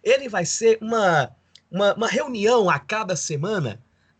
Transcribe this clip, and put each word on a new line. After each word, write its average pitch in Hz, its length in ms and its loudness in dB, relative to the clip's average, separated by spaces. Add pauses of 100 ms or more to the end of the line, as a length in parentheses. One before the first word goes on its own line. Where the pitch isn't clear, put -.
Ele 269 280 0
vai 185 160 -4
ser 220 360 2
uma, 196 500 2 (380)
uma, 196 260 2
uma 220 120 -2
reunião 226 640 2
a 143 100 2
cada 208 360 -6
semana 151 680 -4 (380)